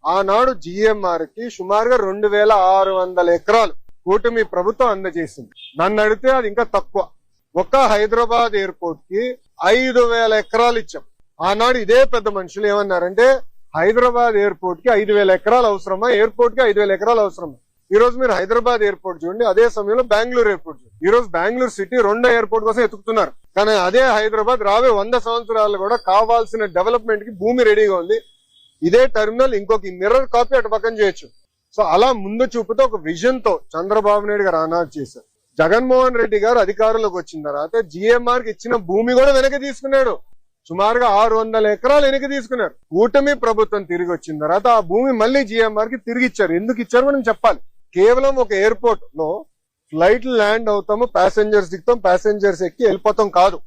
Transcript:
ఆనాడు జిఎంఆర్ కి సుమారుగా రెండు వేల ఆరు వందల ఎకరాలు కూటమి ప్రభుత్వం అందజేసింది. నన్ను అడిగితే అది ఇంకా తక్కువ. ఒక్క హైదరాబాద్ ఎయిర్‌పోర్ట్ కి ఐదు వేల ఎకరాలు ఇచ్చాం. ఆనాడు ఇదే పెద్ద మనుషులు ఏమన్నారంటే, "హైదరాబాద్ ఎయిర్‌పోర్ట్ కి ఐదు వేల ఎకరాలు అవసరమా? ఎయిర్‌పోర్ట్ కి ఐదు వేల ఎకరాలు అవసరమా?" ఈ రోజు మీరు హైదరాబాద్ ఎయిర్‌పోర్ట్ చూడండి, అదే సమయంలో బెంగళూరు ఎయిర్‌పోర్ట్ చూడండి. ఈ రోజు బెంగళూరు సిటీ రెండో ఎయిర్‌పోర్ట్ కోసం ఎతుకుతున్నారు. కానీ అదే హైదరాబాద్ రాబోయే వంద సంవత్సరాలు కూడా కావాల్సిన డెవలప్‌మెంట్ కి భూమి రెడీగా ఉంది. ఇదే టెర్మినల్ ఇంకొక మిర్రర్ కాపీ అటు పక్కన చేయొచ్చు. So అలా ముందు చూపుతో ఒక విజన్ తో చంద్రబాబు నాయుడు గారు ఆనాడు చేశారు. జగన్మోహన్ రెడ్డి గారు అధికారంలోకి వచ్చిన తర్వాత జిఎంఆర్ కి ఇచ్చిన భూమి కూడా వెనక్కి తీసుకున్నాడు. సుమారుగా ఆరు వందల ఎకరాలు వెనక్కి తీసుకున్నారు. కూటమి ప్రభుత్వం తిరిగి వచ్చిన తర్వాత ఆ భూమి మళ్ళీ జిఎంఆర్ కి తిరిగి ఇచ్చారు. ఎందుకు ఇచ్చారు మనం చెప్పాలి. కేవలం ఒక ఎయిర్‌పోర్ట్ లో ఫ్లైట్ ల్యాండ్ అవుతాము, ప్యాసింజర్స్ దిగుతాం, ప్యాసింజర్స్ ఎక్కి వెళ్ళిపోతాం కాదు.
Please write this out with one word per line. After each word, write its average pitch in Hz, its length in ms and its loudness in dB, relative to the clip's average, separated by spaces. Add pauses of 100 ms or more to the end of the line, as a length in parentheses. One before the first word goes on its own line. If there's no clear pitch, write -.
ఆనాడు 196 460 0
జిఎంఆర్ 190 680 -2
కి 226 280 -10
సుమారుగా 214 460 0
రెండు 202 320 -2
వేల 208 240 4
ఆరు 190 380 4
వందల 185 400 0
ఎకరాలు 208 420 2 (340)
కూటమి 220 380 0
ప్రభుత్వం 208 440 -2
అందజేసింది. 170 960 -8
నన్ను 208 200 2
అడిగితే 214 280 0
అది 254 180 0
ఇంకా 220 140 -2
తక్కువ. 196 440 -4 (500)
ఒక్క 190 200 0
హైదరాబాద్ 226 800 2
ఎయిర్‌పోర్ట్ 175 460 -6 (120)
కి 247 260 -6 (280)
ఐదు 247 340 2
వేల 233 340 2
ఎకరాలు 226 440 0
ఇచ్చాం. - 240 -12 (400)
ఆనాడు 226 360 0
ఇదే 233 260 4
పెద్ద 226 240 0
మనుషులు 202 380 -6
ఏమన్నారంటే, 202 720 2 (360)
"హైదరాబాద్ 233 600 2
ఎయిర్‌పోర్ట్ 185 460 -2
కి 247 100 0
ఐదు 208 200 0
వేల 202 180 2
ఎకరాలు 226 360 2
అవసరమా? 196 440 -2
ఎయిర్‌పోర్ట్ 226 460 0
కి 262 60 0
ఐదు 208 180 2
వేల 202 120 0
ఎకరాలు 214 280 0
అవసరమా?" 175 340 -4 (400)
ఈ - 20 4
రోజు 240 220 4
మీరు 254 140 0
హైదరాబాద్ 220 500 0
ఎయిర్‌పోర్ట్ 185 420 -4
చూడండి, 208 200 -4
అదే 214 240 4
సమయంలో 214 340 -2
బెంగళూరు 233 460 0
ఎయిర్‌పోర్ట్ 160 340 -6
చూడండి. - 260 -6
ఈ - 20 4
రోజు 240 180 2
బెంగళూరు 214 420 -2
సిటీ 196 260 -6
రెండో 233 320 2
ఎయిర్‌పోర్ట్ 220 380 0
కోసం 226 160 0
ఎతుకుతున్నారు. 214 500 -2 (240)
కానీ 208 140 2
అదే 202 320 2
హైదరాబాద్ 214 580 0
రాబోయే 220 320 2
వంద 208 220 -2
సంవత్సరాలు 220 640 -2
కూడా 208 180 -2
కావాల్సిన 220 680 0
డెవలప్‌మెంట్ 214 600 -2
కి 233 60 -14
భూమి 226 340 0
రెడీగా 208 320 2
ఉంది. 190 240 -2 (600)
ఇదే 466 240 4
టెర్మినల్ 220 480 0
ఇంకొక 208 300 -2
మిర్రర్ 202 440 0
కాపీ 247 280 0
అటు 233 120 0
పక్కన 220 300 -4
చేయొచ్చు. 196 300 -2 (500)
So 202 80 0
అలా 208 260 2
ముందు 214 300 -4
చూపుతో 240 420 -2
ఒక 220 160 -4
విజన్ 175 420 -2
తో 185 180 -2 (140)
చంద్రబాబు 208 520 0
నాయుడు 208 160 -2
గారు 175 140 0
ఆనాడు 160 420 -4
చేశారు. 127 280 -14 (320)
జగన్మోహన్ 254 580 2
రెడ్డి 214 220 0
గారు 226 200 2
అధికారంలోకి 214 580 0
వచ్చిన 160 260 -10
తర్వాత 147 340 -6
జిఎంఆర్ 233 640 0
కి 220 80 -8
ఇచ్చిన 233 260 -6
భూమి 214 380 -2
కూడా 269 180 4
వెనక్కి 269 260 0
తీసుకున్నాడు. 269 600 -2 (500)
సుమారుగా 202 380 0
ఆరు 220 300 2
వందల 220 300 0
ఎకరాలు 269 400 2
వెనక్కి 269 220 -2
తీసుకున్నారు. 247 460 -6 (160)
కూటమి 277 440 2
ప్రభుత్వం 214 480 -2
తిరిగి 175 300 -4
వచ్చిన 156 260 -8
తర్వాత 170 280 0
ఆ 233 140 4
భూమి 220 320 0
మళ్ళీ 240 320 0
జిఎంఆర్ 220 440 -2
కి 254 80 -8
తిరిగి 233 280 -4
ఇచ్చారు. 190 280 -2
ఎందుకు 214 280 -2
ఇచ్చారు 247 260 0
మనం 277 140 0
చెప్పాలి. 208 380 0 (360)
కేవలం 254 420 4
ఒక 220 160 -2
ఎయిర్‌పోర్ట్ 214 520 0 (140)
లో 220 260 -6 (460)
ఫ్లైట్ 208 360 2
ల్యాండ్ 220 420 0
అవుతాము, 208 360 -2
ప్యాసింజర్స్ 202 640 0
దిగుతాం, 190 300 -2
ప్యాసింజర్స్ 196 640 0
ఎక్కి 185 220 -4
వెళ్ళిపోతాం 208 440 0
కాదు. 180 380 2